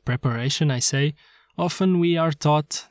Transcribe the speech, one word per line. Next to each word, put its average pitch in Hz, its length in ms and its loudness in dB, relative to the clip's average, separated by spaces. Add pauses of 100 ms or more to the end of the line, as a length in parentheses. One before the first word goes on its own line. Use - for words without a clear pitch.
preparation, 127 640 -2
I 127 80 0
say, 143 380 -2 (420)
often 180 420 0
we 170 180 2
are 165 140 2
taught 151 600 -2